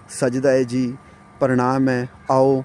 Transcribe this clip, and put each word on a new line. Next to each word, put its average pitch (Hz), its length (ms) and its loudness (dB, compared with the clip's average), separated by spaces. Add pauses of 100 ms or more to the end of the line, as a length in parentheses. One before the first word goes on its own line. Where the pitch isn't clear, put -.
ਸਜਦਾ 131 420 -2
ਹੈ 131 120 2
ਜੀ, 127 340 -4 (420)
ਪ੍ਰਣਾਮ 131 500 0
ਹੈ। 123 180 -2 (240)
ਆਓ 135 340 2